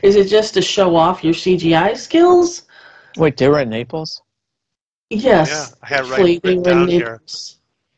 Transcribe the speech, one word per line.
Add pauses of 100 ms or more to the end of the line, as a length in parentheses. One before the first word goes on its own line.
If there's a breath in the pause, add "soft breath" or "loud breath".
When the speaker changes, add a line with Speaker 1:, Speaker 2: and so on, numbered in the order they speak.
Speaker 1:
Is
it
just
to
show
off
your
C
G
I
skills? (540 soft breath)
Speaker 2:
Wait,
they
were
in
Naples? (880)
Speaker 1:
Yes,
Speaker 3:
Yeah,
I
had
Speaker 1:
actually, (120)
Speaker 3:
right
Speaker 1:
they
Speaker 3:
written
Speaker 1:
were
in
Speaker 3:
down
here.
Speaker 1:
Naples. (420)